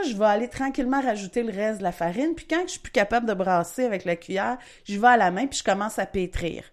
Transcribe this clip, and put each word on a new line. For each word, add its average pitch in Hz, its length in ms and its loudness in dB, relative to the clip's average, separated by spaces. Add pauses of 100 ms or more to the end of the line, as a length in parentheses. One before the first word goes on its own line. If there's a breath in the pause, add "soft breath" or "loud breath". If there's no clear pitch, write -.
je 226 80 -4
vais 202 80 2
aller 214 240 4
tranquillement 269 520 -2
rajouter 214 440 -2
le 226 80 -4
reste 208 260 -2
de 190 60 -6
la 175 80 -2
farine. 208 420 -2
Puis - 140 -14
quand 330 180 0
je - 60 -10
suis - 80 -12
plus - 120 -18
capable 233 340 2
de 220 80 0
brasser 185 500 0
avec 202 200 -2
la 175 120 0
cuillère, 208 420 -4 (260 loud breath)
je 202 140 -6
vais 214 80 6
à 247 100 8
la 196 140 4
main 196 160 -2
puis 269 120 -6
je - 60 -8
commence 208 360 0
à 190 60 -2
pétrir. 180 680 -4